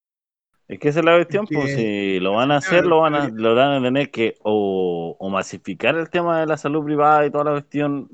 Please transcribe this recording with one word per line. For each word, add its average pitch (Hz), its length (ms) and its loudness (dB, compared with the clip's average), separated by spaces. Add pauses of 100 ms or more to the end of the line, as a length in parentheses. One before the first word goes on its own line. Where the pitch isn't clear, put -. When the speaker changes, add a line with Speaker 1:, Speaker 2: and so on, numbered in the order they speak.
(680)
Speaker 1:
Es 101 100 -12
que 147 100 -2
esa 147 120 0
es 165 40 0
la 170 120 6
cuestión, 175 280 0
Speaker 2:
Es - 80 -10
Speaker 1:
pues, 139 220 -2
Speaker 2:
que - 20 -2 (380)
Speaker 1:
si 92 60 0
lo 95 120 0
van 127 200 2
a 143 80 2
Speaker 2:
claro, 139 60 -8 (100)
Speaker 1:
hacer, 175 100 4
lo 160 140 4
van 156 160 2
a, 143 100 -2
Speaker 2:
sí. 117 80 -6
Speaker 1:
lo 113 220 2
van 139 160 4
a 135 100 0
tener 131 280 0
que 113 320 -2
o, 92 760 -2
o 95 100 -8
masificar 98 680 -4
el 160 120 -6
tema 170 320 -2
de 160 60 -2
la 151 100 -2
salud 147 280 -4
privada 147 420 2
y 143 40 -2
toda 147 140 -2
la 151 60 -2
cuestión, 143 640 -4